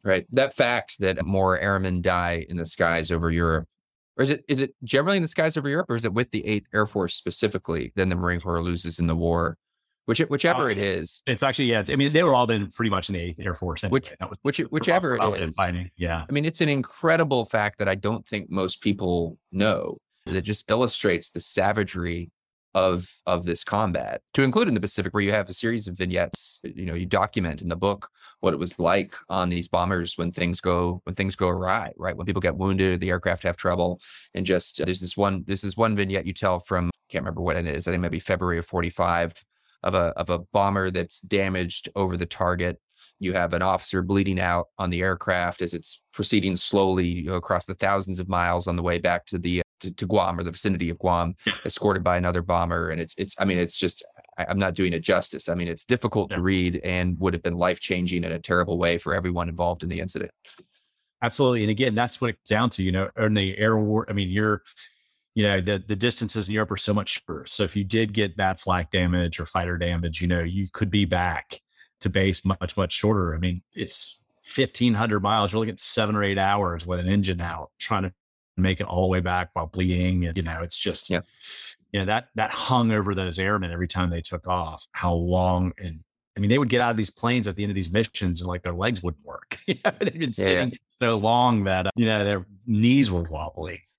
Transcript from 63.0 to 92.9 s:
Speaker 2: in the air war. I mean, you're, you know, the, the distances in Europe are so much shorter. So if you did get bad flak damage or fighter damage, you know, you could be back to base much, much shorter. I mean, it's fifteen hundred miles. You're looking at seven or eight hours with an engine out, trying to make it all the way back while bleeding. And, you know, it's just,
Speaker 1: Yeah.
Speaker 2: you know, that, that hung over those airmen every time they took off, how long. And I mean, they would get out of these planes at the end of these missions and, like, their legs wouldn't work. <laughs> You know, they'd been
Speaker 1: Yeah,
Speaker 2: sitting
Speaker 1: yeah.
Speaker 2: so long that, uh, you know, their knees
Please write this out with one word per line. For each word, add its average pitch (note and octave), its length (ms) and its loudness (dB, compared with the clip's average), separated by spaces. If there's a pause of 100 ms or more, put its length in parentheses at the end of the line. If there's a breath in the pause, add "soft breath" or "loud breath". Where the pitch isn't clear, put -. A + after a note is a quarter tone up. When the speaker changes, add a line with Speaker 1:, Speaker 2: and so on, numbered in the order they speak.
Speaker 2:
in G#2+ 180 2
the G2 220 0
air A2 200 2
war. G#2+ 320 2
I G#2+ 40 -2
mean, G2 160 0
you're, G#2 340 2 (720 loud breath)
you G#2+ 100 2
know, G2 180 4
the, F#2+ 260 0
the G#2 80 0
distances A2 520 0
in G#2 60 -4
Europe G#2+ 180 0
are F#2+ 60 -2
so - 160 -2
much - 340 -2
shorter. - 200 -8
So - 160 0
if F#2 120 -2
you G2+ 80 0
did G#2 300 0
get G2 240 0
bad F#2+ 220 0
flak F2+ 320 0
damage F2+ 480 2
or E2 60 -6
fighter F2+ 320 -2
damage, E2+ 440 -2
you F2 60 0
know, F2 140 2
you F#2 300 -2
could G2+ 200 -2
be G2+ 140 4
back F2 560 -2 (400 soft breath)
to G2 80 -2
base F#2+ 360 2
much, F#2+ 320 -2
much F#2 160 0
shorter. F#2+ 420 0
I - 20 -4
mean, F2+ 240 -2 (120)
it's - 480 -8 (220)
fifteen B2 500 0
hundred G#2 280 2
miles. G2+ 300 2
You're A2 80 0
looking A2 140 -2
at - 60 -14
seven G#2+ 360 0
or G#2 80 0
eight G2 140 0
hours F#2+ 480 0
with F2+ 140 -2
an F2+ 80 0
engine F#2+ 340 2
out, D#2+ 380 -8
trying G2 240 -2
to F#2 100 -4 (420)
make F#2 240 2
it G2+ 80 -4
all F2+ 160 2
the F#2 60 2
way F#2 100 2
back F2 340 -2
while E2 140 -4
bleeding. F2+ 580 0
And, E2 100 -6
you F2+ 80 -2
know, E2 180 -6
it's E2+ 160 -8
just, - 320 -4
Speaker 1:
Yeah. F3+ 120 0 (720 loud breath)
Speaker 2:
you G2+ 80 -2
know, F#2+ 60 0
that, A2 300 0
that A2 160 0
hung A#2+ 400 2
over G#2 220 2
those F#2 240 -2
airmen F#2+ 340 0
every F2 160 -2
time F2+ 220 0
they E2+ 120 -4
took E2+ 260 -10
off, E2 460 -4
how F2+ 200 0
long. F2+ 640 2
And E2+ 220 -10 (360)
I G2+ 40 -8
mean, G2+ 100 2
they B2+ 80 6
would C3+ 120 2
get A#2+ 120 4
out A#2 100 4
of A2 60 0
these G#2+ 140 0
planes A#2 360 0
at F#2 80 -4
the G#2 80 -4
end G2+ 80 -2
of F#2+ 40 -2
these F2 160 -2
missions F2+ 500 0
and, F2+ 60 -6
like, F2 160 -6
their F2 100 -4
legs G2 300 -2
wouldn't E2+ 220 -6
work. - 380 -12
<laughs> - 40 -6
You G3 80 0 (100)
know, G3+ 140 4
they'd F#3+ 180 -2
been C#3 180 -2
Speaker 1:
Yeah, F#2+ 100 0
Speaker 2:
sitting F#2+ 260 4
Speaker 1:
yeah. - 60 -14 (220)
Speaker 2:
so A#2 180 2
long A2+ 480 4
that, F#2 220 2
uh, F#2+ 80 0
you A#2 100 4
know, G#2+ 180 2
their G2 220 0 (200)
knees A#2+ 460 6